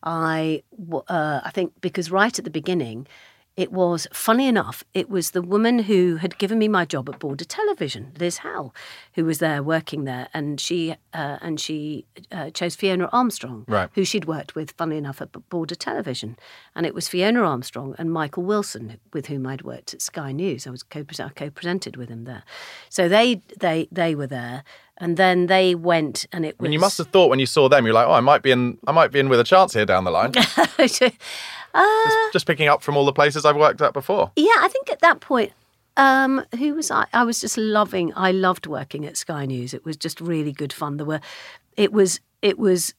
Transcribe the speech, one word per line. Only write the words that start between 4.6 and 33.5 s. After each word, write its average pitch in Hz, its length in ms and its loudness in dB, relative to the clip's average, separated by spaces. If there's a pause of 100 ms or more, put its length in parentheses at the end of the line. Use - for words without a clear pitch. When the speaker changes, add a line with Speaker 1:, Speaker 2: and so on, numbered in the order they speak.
Speaker 1:
it 185 140 -2
was 185 220 -4
the 180 120 -4
woman 226 380 2
who 185 360 2
had 170 220 -6
given 202 200 -2
me 214 80 2
my 190 180 2
job 139 240 -6
at 135 120 -14
Border 143 240 -8
Television, 147 760 -6
Liz 170 200 -4
Howell, - 360 -10 (380)
who 165 120 -2
was 160 140 0
there 156 240 0
working 156 400 -2
there, 127 320 -8
and 147 240 -6
she, 165 380 -4 (180)
uh, 147 260 -8
and 160 200 -8
she, 151 440 -8 (280)
uh, 160 180 -10
chose 175 240 -6
Fiona 185 380 0
Armstrong, 160 560 -2
Speaker 2:
Right. 98 260 0
Speaker 1:
who 196 100 0
she'd 180 200 -4
worked 156 320 -8
with, 156 160 -10
funnily 160 260 -6
enough, 143 240 -10
at 139 80 -14
B-, - 100 -20 (100)
Border 170 260 -6
Television. 120 600 -8 (380)
And 170 100 -4
it 156 100 -4
was 165 140 -8
Fiona 214 360 0
Armstrong 135 540 -4
and 165 140 -4
Michael 160 300 -4
Wilson, 180 560 -4 (140)
with 139 140 -8
whom 139 200 -8
I'd 131 160 -8
worked - 320 -16
at - 80 -10
Sky 139 300 -10
News. 147 340 -6
I 135 40 -14
was 127 120 -14
co-pres-, - 380 -14
I - 80 -8
co-presented 170 680 -8
with 120 120 -12
him 117 160 -14
there. 123 180 -16 (460)
So 185 180 0
they, 214 360 4 (180)
they, 160 320 0
they 170 220 0
were 143 120 -6
there, 127 380 -10 (320)
and 170 220 -4
then 180 280 4
they 185 280 4
went, 165 580 0
and 165 140 -4
it - 120 -10
was 120 80 -8
Speaker 2:
I - 20 -2
mean, 151 40 0
you 151 80 0
must 190 180 2
have 160 100 -6
thought 180 200 8
when - 120 4
you 131 60 2
saw 135 220 6
them, 135 160 8
you're 113 100 4
like, 117 120 8
"Oh, 160 60 4
I 117 80 8
might 139 220 6
be 135 100 4
in, 123 340 2
I 139 60 0
might 156 180 6
be 143 80 0
in 135 100 4
with 123 120 6
a 120 40 6
chance 185 300 6
here 107 100 4
down 95 200 2
the 90 80 0
line." 107 240 2
Speaker 1:
<laughs> - 760 2 (640)
Uh, 427 300 4
Speaker 2:
Just, 440 300 2
just - 120 0
picking 151 220 2
up 147 140 4
from 143 160 0
all 139 80 4
the 139 80 2
places 147 320 2
I've 147 100 4